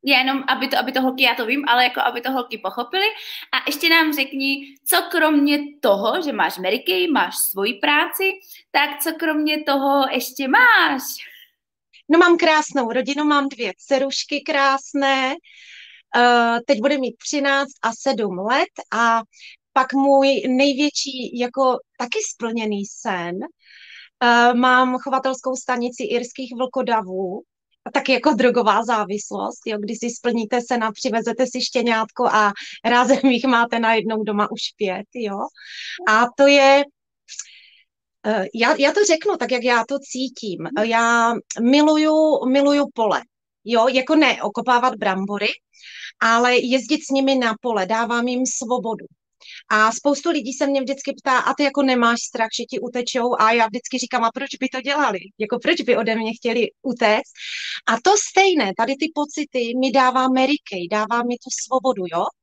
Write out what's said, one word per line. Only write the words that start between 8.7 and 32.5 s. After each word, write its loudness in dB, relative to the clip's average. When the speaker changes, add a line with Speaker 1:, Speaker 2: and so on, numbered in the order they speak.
Speaker 1:
tak -2
co -2
kromě -2
toho 2
ještě -6
máš? 4
Speaker 2:
No, 4
mám 6
krásnou 0
rodinu, -2
mám 2
dvě -8
dcerušky -2
krásné, 0
eh, 4
teď 2
bude 2
mít -4
třináct -2
a 0
sedm -2
let -2
a 2
pak 0
můj 4
největší, -2
jako 0
taky -6
splněný -4
sen, -8
eh, 6
mám 4
chovatelskou -4
stanici -6
irských -6
vlkodavů, -4
tak 0
jako 2
drogová 2
závislost, -4
jo, -4
když -8
si -6
splníte -2
sen -2
a -2
přivezete -2
si -8
štěňátko -2
a 2